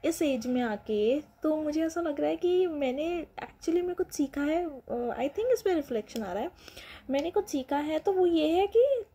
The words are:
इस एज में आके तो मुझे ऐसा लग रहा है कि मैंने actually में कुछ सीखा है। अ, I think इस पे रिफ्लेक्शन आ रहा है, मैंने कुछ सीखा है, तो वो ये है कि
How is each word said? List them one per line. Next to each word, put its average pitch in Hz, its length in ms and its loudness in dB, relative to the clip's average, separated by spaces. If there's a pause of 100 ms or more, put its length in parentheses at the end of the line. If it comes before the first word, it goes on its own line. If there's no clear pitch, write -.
इस 330 160 0
एज 254 260 0
में 247 140 0
आके 220 600 0 (220)
तो 311 120 2
मुझे 311 300 0
ऐसा 330 160 -4
लग 302 180 -4
रहा 294 100 2
है 330 60 0
कि 359 320 2
मैंने 302 600 -2 (120)
actually - 440 -2
में 359 120 -4
कुछ - 160 -4
सीखा 285 300 -2
है। 320 280 0
अ, 240 500 -6
I 269 100 -2
think 466 240 0
इस - 80 0
पे 381 120 2
रिफ्लेक्शन 233 500 -2
आ 180 100 -6
रहा 208 100 -2
है, 359 80 -6 (580)
मैंने 285 220 0
कुछ 392 160 0
सीखा 285 300 -2
है, 311 220 0
तो 403 120 0
वो 370 140 4
ये 330 220 4
है 359 200 4
कि 480 480 4